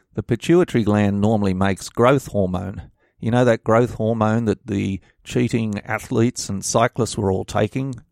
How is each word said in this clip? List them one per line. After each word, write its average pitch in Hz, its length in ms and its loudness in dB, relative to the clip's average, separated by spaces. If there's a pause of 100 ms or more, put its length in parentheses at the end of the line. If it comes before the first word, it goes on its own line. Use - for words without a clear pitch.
(140)
The 110 80 -6
pituitary 131 640 2
gland 101 360 2
normally 101 340 2
makes 98 340 -2
growth 127 400 2
hormone. 95 600 -4 (300)
You 113 120 -2
know 127 140 4
that 113 180 2
growth 113 300 2
hormone 110 500 0
that 104 240 -2
the 98 320 -4 (240)
cheating 113 560 -2
athletes 117 680 -2
and 98 160 -6
cyclists 117 540 0
were 101 140 0
all 101 120 -2
taking, 131 500 -4 (180)